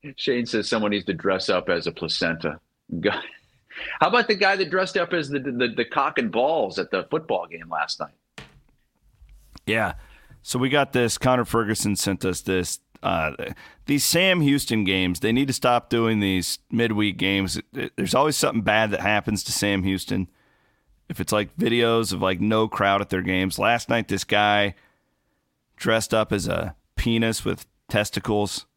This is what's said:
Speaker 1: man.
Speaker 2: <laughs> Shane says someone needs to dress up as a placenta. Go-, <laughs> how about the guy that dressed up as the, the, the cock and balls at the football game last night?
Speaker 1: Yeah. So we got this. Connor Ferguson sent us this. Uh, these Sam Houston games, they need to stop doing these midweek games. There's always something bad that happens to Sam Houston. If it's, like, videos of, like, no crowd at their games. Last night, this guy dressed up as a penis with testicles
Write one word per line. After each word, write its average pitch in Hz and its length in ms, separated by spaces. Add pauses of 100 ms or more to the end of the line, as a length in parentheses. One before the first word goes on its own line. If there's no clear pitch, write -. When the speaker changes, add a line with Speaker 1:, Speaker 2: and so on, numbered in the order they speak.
Speaker 1:
man. 147 140
Speaker 2:
<laughs> - 20
Shane 120 280
says 110 220
someone 107 240
needs 104 140
to 95 80
dress 92 360
up 92 200
as 85 180
a 85 40
placenta. 82 680 (400)
Go-, 101 120
<laughs> - 880
how 156 80
about 233 200
the 214 80
guy 196 200
that 190 140
dressed 185 280
up 170 160
as 156 160
the, 143 100
the, 123 360
the 117 100
cock 143 320
and 117 140
balls 120 480
at 87 120
the 95 180
football 110 380
game 82 220
last 78 300
night? - 460 (1200)
Speaker 1:
Yeah. 110 280 (480)
So - 160
we 127 120
got 139 240
this. 120 240
Connor 127 280
Ferguson 107 500
sent 98 300
us 92 160
this. 92 380 (220)
Uh, 82 300 (540)
these 143 180
Sam 180 380
Houston 139 420
games, 92 380
they 110 100
need 135 160
to 131 60
stop 123 360
doing 113 300
these 95 400 (100)
midweek 107 480
games. 95 440 (340)
There's 190 200
always 147 200
something - 260
bad 107 300
that 92 80
happens 101 460
to - 80
Sam 101 300
Houston. 95 440 (800)
If - 140
it's, - 100
like, 107 260
videos 117 560
of, 90 80
like, 95 200
no 110 260
crowd 98 340
at 101 80
their 92 120
games. 92 360
Last 117 320
night, 117 200
this 98 160
guy 104 500 (1000)
dressed 113 360
up 110 200
as 98 140
a 82 280 (220)
penis 113 480
with 98 200 (220)
testicles 104 800 (120)